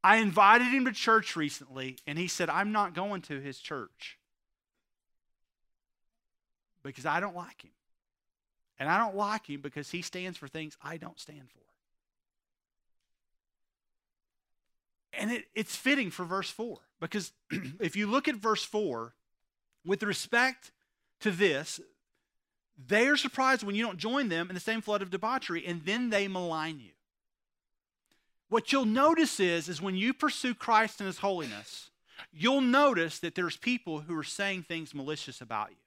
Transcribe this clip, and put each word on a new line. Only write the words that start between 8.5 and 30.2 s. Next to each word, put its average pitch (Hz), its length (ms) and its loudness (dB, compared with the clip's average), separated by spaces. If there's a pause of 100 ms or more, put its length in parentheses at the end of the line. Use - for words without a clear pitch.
And 139 120 -2
I 185 80 4
don't 214 180 0
like 208 320 -4
him 143 140 -10
because 143 280 -10
he 175 120 -6
stands 185 340 -10
for 139 120 -16
things 156 340 -12
I 160 160 -12
don't 165 200 -16
stand 143 320 -20
for." 101 100 -20 (3500)
And 208 160 -4
it, - 240 -6
it's - 200 -4
fitting 262 360 0
for 180 160 -8
verse 185 240 -4
four, 220 300 -8 (200)
because 165 400 -4
<clears throat> - 100 -18 (300)
if 180 160 -2
you 208 100 0
look 269 220 0
at 294 60 0
verse 214 300 0
four, 123 500 -4 (720)
with 196 160 0
respect 240 680 0 (480)
to 214 100 2
this, 165 500 2 (960)
they 190 300 2
are 285 100 4
surprised 262 460 2
when 202 140 -2
you 226 80 0
don't 185 140 -4
join 233 300 0
them 170 200 -2
in 185 60 -10
the 180 60 -6
same 226 200 -2
flood 208 200 0
of 185 100 -6
debauchery, 196 540 -4
and 175 200 -6
then 233 260 -2
they 202 160 2
malign 160 540 -4
you. 101 100 -20 (1600)
What 220 240 2
you'll 269 120 4
notice 285 540 4
is, 170 300 2
is 156 120 -8
when 190 140 -2
you 214 180 0
pursue 262 420 0